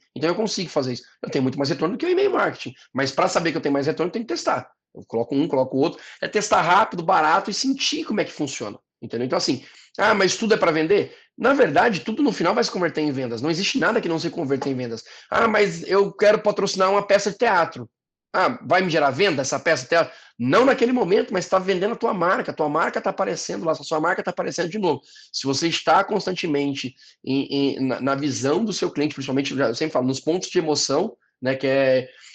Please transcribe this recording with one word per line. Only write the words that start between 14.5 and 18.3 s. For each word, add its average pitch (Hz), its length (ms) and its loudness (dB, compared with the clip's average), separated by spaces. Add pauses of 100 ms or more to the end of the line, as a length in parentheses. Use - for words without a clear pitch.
em 135 60 -2
vendas. 117 280 -6 (280)
"Ah, 226 180 2
mas 202 400 0
eu 190 240 2
quero 208 260 4
patrocinar 196 520 0
uma 202 120 4
peça 202 280 2
de - 80 -6
teatro." 185 520 0 (440)